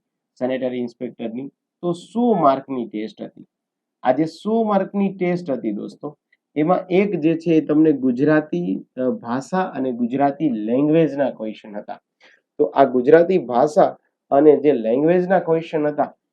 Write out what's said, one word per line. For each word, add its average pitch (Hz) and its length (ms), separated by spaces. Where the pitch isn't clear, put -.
સેનેટરી 127 400
ઇન્સ્પેક્ટરની, 120 680
તો 175 100
સો 226 420
માર્કની 135 540
ટેસ્ટ 107 340
હતી. - 220
આ 123 100
જે 147 120
સો 220 380
માર્કની 196 520
ટેસ્ટ 175 360
હતી 117 220
દોસ્તો, 107 460
એમાં 175 340
એક 190 300
જે 160 160
છે 170 140
એ 156 100
તમને 151 320
ગુજરાતી, 151 920
અ, 127 140
ભાષા 123 520
અને 131 300
ગુજરાતી 139 560
લેંગ્વેજના 139 840
ક્વેશ્ચન 110 460
હતા. 104 240
તો 147 60
આ 139 200
ગુજરાતી 156 540
ભાષા 131 580
અને 143 260
જે 139 160
લેંગ્વેજના 160 680
ક્વેશ્ચન 165 460
હતા 143 280